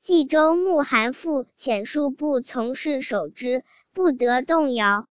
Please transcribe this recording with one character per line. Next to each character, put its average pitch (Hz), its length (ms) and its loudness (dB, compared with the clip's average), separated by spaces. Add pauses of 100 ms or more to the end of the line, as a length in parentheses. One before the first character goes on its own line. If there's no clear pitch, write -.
冀 330 240 2
州 311 300 4
牧 359 260 2
韩 247 320 0
馥 294 320 -4 (120)
遣 220 280 -2
数 285 240 -2
部 277 320 -2
从 247 340 -6
事 285 260 -4
守 156 280 -4
之， 254 340 -4 (300)
不 370 180 2
得 247 300 2
动 302 320 0
摇。 208 340 2 (100)